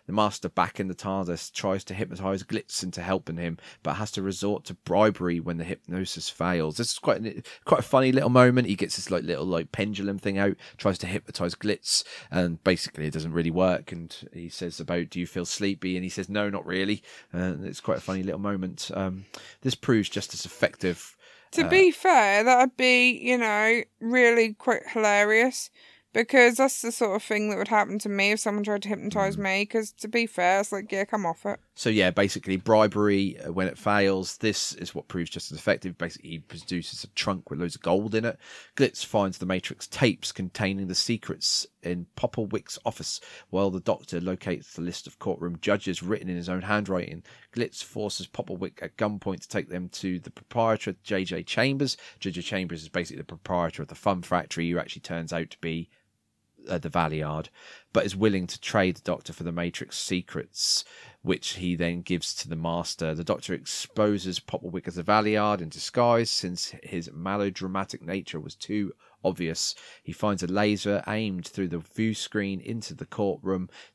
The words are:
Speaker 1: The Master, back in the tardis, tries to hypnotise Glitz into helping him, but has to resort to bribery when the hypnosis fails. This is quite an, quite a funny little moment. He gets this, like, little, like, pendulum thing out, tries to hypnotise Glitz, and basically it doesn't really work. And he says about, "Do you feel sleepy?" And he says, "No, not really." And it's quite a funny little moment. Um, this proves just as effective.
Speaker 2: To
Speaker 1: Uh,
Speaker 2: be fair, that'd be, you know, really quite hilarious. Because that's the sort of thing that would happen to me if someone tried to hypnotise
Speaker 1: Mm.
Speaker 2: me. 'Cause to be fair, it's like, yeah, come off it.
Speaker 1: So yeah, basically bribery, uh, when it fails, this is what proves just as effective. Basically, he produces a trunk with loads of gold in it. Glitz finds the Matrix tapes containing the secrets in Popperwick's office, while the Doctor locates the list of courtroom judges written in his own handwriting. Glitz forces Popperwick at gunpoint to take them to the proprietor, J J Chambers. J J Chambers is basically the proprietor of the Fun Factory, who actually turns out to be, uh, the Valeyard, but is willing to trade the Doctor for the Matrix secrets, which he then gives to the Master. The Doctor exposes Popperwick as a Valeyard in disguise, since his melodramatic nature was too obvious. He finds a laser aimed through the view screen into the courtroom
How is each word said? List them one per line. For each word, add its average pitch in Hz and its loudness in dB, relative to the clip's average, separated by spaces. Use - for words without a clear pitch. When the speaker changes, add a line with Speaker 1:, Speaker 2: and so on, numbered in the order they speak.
Speaker 1:
The - -8
Master, 104 0
back - 0
in 98 -4
the 92 -6
tardis, 95 -4
tries 98 -2
to 95 -10
hypnotise 95 -4
Glitz - -6
into 90 -8
helping 92 -2
him, 85 -4
but 76 -2
has 107 -4
to 101 -4
resort 98 -2
to 92 -10
bribery 90 2
when 82 -4
the 82 -6
hypnosis 87 -6
fails. 82 0
This 117 -2
is - -10
quite 104 2
an, 113 -8
quite - 4
a - 0
funny 131 4
little 127 4
moment. 123 8
He 98 0
gets 90 -2
this, - -6
like, 90 2
little, 78 -2
like, 85 -2
pendulum 101 -4
thing 98 -2
out, 98 2
tries 98 0
to 90 -6
hypnotise 90 -4
Glitz, - -2
and 87 0
basically 80 0
it 73 -4
doesn't 80 -4
really 82 2
work. 90 2
And 82 -10
he 85 -12
says - -8
about, 87 -2
"Do - -8
you 87 -2
feel 87 -6
sleepy?" 95 -2
And 90 -4
he 92 -6
says, 90 -6
"No, 104 0
not 98 -4
really." 95 -2
And 87 -2
it's - -10
quite - 0
a - -8
funny 95 -4
little 92 -4
moment. 98 -4
Um, 95 -4
this 127 0
proves 113 2
just - -6
as - -8
effective. - -2
Speaker 2:
To 339 2
Speaker 1:
Uh, - 0
Speaker 2:
be 370 8
fair, 220 6
that'd 254 8
be, 247 6
you 247 2
know, 220 4
really 233 6
quite - 0
hilarious. 214 4
Because 240 8
that's 269 4
the 233 -4
sort 214 2
of 214 -2
thing 214 0
that 196 -2
would 202 -2
happen 208 4
to 214 -4
me 202 4
if 220 0
someone 208 0
tried 202 0
to 202 -6
hypnotise 202 0
Speaker 1:
Mm. 202 -2
Speaker 2:
me. 196 2
'Cause 220 -2
to - -12
be 233 2
fair, 180 4
it's 202 0
like, 202 -6
yeah, 196 0
come 202 -2
off 165 -4
it. 202 -4
Speaker 1:
So - 0
yeah, 98 6
basically 95 2
bribery, 104 4
uh, - -8
when 95 0
it - -6
fails, 98 2
this - -2
is - -10
what - -10
proves 85 -4
just - -10
as 78 -10
effective. 95 0
Basically, 82 -10
he 82 -8
produces - -8
a - -16
trunk - -4
with 73 -6
loads 85 -4
of - -16
gold 98 2
in 110 2
it. 117 -4
Glitz - 2
finds 98 0
the - -8
Matrix - -4
tapes - 0
containing 98 -4
the 90 -4
secrets - -2
in 87 -4
Popperwick's - -4
office, - -6
while 98 2
the 92 -2
Doctor 90 -2
locates 90 -6
the 82 -10
list 85 -8
of - -20
courtroom 87 -4
judges 101 -2
written 92 -4
in 90 -4
his 87 -6
own 92 -4
handwriting. 98 -2
Glitz - -6
forces 104 -6
Popperwick - -8
at 95 -10
gunpoint 101 -2
to - -18
take 87 -4
them 90 -8
to 92 -4
the - -14
proprietor, 113 0
J 95 0
J 87 -4
Chambers. 135 0
J 98 -4
J 87 -6
Chambers 87 -4
is 78 -16
basically 85 -4
the 78 -12
proprietor 85 -4
of 73 -10
the - -18
Fun 95 0
Factory, 85 -2
who 85 0
actually - -6
turns 82 -6
out 82 -4
to - -20
be, 82 -6
uh, 92 -2
the 82 -4
Valeyard, 78 -2
but - 4
is 98 -2
willing 95 2
to - -10
trade 92 2
the - -20
Doctor - -6
for 82 -10
the 85 -4
Matrix 87 -6
secrets, - -4
which - -2
he 90 -2
then 85 -2
gives 87 -4
to - -10
the 82 -6
Master. 82 -4
The 82 -6
Doctor 85 -2
exposes 101 -2
Popperwick - -8
as 87 -8
a 87 -4
Valeyard 104 2
in 78 -8
disguise, 117 2
since - -4
his 85 -8
melodramatic 95 -4
nature 87 -6
was 78 -12
too 104 -4
obvious. 85 -2
He 82 -10
finds 101 -2
a 90 0
laser 101 0
aimed 101 -4
through 95 -4
the 85 -4
view 110 -2
screen 98 -4
into 113 -10
the 80 -12
courtroom 95 -2